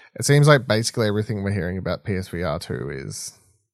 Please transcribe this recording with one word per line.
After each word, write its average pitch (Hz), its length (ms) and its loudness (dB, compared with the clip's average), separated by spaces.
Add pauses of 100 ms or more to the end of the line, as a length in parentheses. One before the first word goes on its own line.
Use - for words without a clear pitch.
(140)
it - 120 -8
seems 143 200 6
like 139 220 6
basically 110 400 0
everything 104 340 -2
we're 98 120 -2
hearing 90 240 -4
about 87 260 -6
P 104 120 -4
S 95 120 -6
V 87 160 -6
R 80 160 -2
two - 300 -8
is - 500 -12 (340)